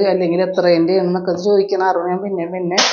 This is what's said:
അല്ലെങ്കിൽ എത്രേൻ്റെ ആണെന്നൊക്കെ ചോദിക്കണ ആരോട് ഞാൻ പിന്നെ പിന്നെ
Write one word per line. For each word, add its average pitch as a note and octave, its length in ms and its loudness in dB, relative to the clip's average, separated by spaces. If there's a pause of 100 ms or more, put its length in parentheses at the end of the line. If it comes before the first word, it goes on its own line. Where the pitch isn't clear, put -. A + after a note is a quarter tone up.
അല്ലെങ്കിൽ F3+ 340 0
എത്രേൻ്റെ F3+ 560 2
ആണെന്നൊക്കെ F3+ 360 0 (100)
ചോദിക്കണ G3 380 2
ആരോട് F#3 280 0
ഞാൻ F#3 80 -2
പിന്നെ F#3+ 280 -4
പിന്നെ F3+ 320 -4 (140)